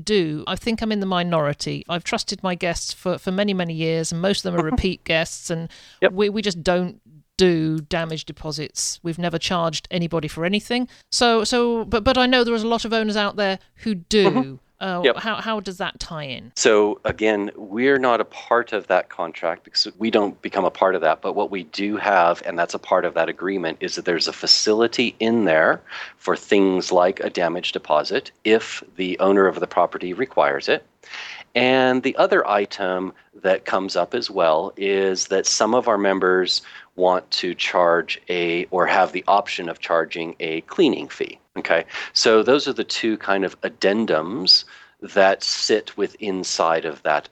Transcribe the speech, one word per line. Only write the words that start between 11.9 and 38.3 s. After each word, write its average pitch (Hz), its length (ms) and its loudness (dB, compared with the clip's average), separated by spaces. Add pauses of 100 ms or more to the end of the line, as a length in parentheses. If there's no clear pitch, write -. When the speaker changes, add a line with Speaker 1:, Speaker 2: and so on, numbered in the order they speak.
Speaker 1:
but 254 120 4
I 254 100 4
know 247 180 4
there 233 100 0
is 220 80 -2
a 220 60 -2
lot 233 160 0
of 220 80 -4
owners 214 240 0
out 202 200 -2
there 190 220 0 (180)
who 220 180 -4
do. 190 360 4
Speaker 2:
Mm-hmm. 254 240 0 (260)
Speaker 1:
Uh, 185 240 -4
Speaker 2:
Yep. 117 140 4
Speaker 1:
how, 220 180 -4
how 214 240 -4
does 185 180 -10
that 180 200 -6
tie 151 260 -10
in? 123 320 -12
Speaker 2:
So 104 480 4
again, 107 520 0
we're 117 420 0
not 123 220 2
a - 40 0
part - 480 -2
of 101 160 -4
that 92 200 2
contract 85 560 -6
because - 240 -2 (100)
we 110 120 0
don't 104 320 0
become 95 220 -2
a 90 60 2
part 95 240 2
of 87 60 0
that. 78 220 0
But 95 120 -4
what 101 160 -2
we 95 140 -6
do 104 320 -4
have, 87 480 2
and 85 140 -8
that's - 160 -2
a 92 40 -6
part - 260 0
of 87 100 -2
that - 140 0
agreement, 92 520 -4
is 90 140 -6
that - 100 -10
there's 82 240 -2
a 78 40 -6
facility 113 880 2
in 113 240 2
there 87 360 4 (380)
for 87 180 -2
things 95 560 2
like 90 280 4
a - 100 -4
damage 85 420 -2
deposit 78 580 -2 (120)
if - 400 0 (140)
the 92 240 -4
owner 98 260 6
of 82 140 0
the 87 60 -4
property 90 460 -2
requires 80 560 0
it. 147 160 0 (680)
And 127 480 2
the 131 140 -2
other 190 300 4
item 95 640 -2 (300)
that 95 220 2
comes 95 320 -2
up 90 160 0
as 113 160 -4
well 87 480 2
is 98 520 0
that 95 180 0
some - 280 0
of 123 140 0
our 107 100 2
members 92 640 2 (340)
want 90 340 2
to 87 240 -4
charge 85 760 0
a, 87 380 -2